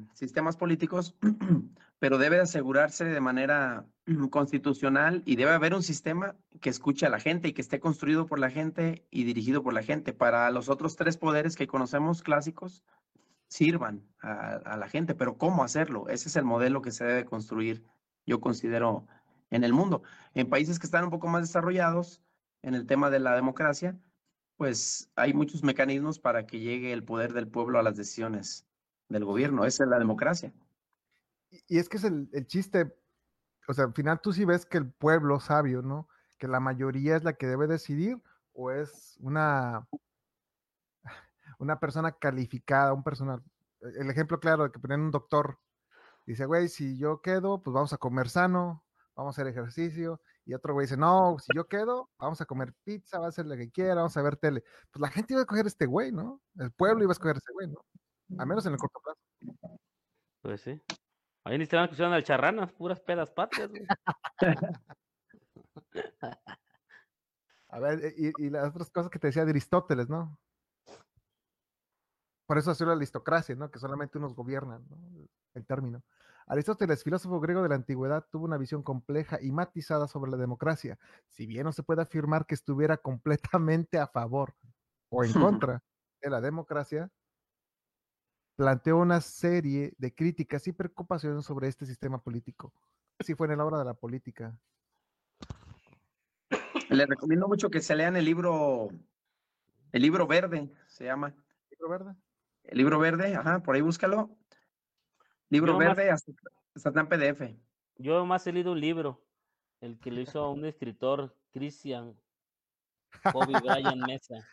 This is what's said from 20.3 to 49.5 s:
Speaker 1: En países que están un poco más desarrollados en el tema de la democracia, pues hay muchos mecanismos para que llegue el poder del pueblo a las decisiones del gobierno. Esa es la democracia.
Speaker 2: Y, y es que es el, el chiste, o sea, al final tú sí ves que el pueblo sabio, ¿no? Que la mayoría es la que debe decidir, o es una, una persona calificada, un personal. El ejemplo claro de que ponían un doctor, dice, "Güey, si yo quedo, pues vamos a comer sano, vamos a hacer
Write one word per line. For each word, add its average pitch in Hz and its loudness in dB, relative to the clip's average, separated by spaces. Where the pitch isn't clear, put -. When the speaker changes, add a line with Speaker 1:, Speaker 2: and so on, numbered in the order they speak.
Speaker 1:
En 127 0
países 151 2
que - -6
están 170 2
un 175 -2
poco 170 -4
más 170 2
desarrollados 170 0
en 127 -4
el 117 -4
tema 143 4
de 135 4
la 127 4
democracia, 143 0
pues - -4
hay 127 2
muchos 147 0
mecanismos 139 0
para 113 0
que 113 -10
llegue 123 -4
el 113 -6
poder 117 -2
del 120 -4
pueblo 120 0
a 113 4
las 107 2
decisiones 107 -8
del 107 -2
gobierno. 117 0
Esa 127 0
es 127 2
la 123 4
democracia. 120 0
Speaker 2:
Y, 175 -2
y - 6
es 175 0
que 220 -4
es 190 -2
el, 151 -2
el 139 -4
chiste, 185 0
o 139 -4
sea, 135 2
al 120 -2
final 156 0
tú 208 0
sí 190 2
ves 175 4
que 180 0
el 131 0
pueblo 147 4
sabio, 139 2
¿no? 139 -6
Que 131 -8
la 131 0
mayoría 135 0
es 156 2
la 160 0
que 131 -4
debe 131 2
decidir, 160 -2
o 127 -6
es 143 -8
una, 135 0
una 147 -4
persona 160 -2
calificada, 135 2
un 135 -2
personal. 135 -6
El 123 -8
ejemplo 156 -2
claro 160 4
de 131 -2
que - -18
ponían 135 -2
un 156 0
doctor, 143 0
dice, 120 -6
"Güey, 170 2
si 135 -6
yo 147 -2
quedo, 190 0
pues 131 -4
vamos 139 2
a 147 -4
comer 127 -2
sano, 175 0
vamos 139 -8
a 147 -6
hacer 135 -4